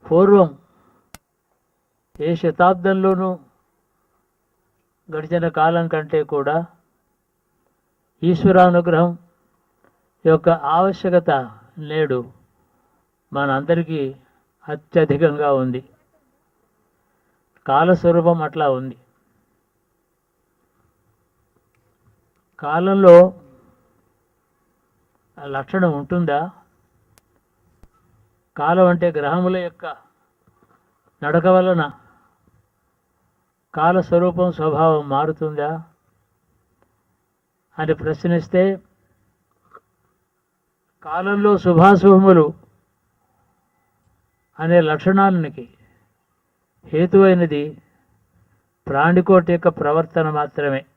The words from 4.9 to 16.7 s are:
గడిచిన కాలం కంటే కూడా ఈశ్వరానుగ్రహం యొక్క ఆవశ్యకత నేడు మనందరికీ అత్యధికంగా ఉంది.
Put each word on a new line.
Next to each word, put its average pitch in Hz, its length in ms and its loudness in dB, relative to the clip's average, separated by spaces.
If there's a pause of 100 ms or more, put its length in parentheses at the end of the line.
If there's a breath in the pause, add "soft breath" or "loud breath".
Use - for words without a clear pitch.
గడిచిన 165 360 -6
కాలం 165 400 0
కంటే 156 360 -4
కూడా 147 420 -4 (1600)
ఈశ్వరానుగ్రహం 175 920 2 (1080)
యొక్క 160 240 2
ఆవశ్యకత 170 840 -2 (460)
నేడు 147 540 -6 (1000)
మనందరికీ 143 840 -4 (540)
అత్యధికంగా 147 840 -2
ఉంది. 131 360 -4 (1800)